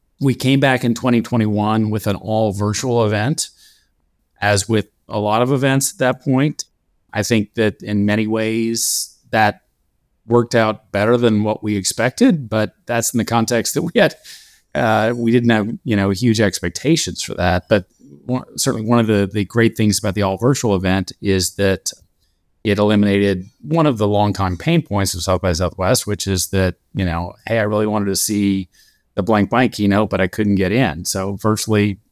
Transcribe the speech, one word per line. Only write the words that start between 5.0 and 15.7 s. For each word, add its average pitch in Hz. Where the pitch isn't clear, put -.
a 107
lot 104
of 127
events 135
at -
that 127
point. 139
I 107
think 107
that 107
in 104
many 107
ways 113
that 107
worked 117
out 110
better 107
than 110
what 107
we 107
expected, 131
but 107
that's 117
in 120
the 107
context 117
that 160
we 170
had, 190
uh, 113
we 117
didn't 120
have, 107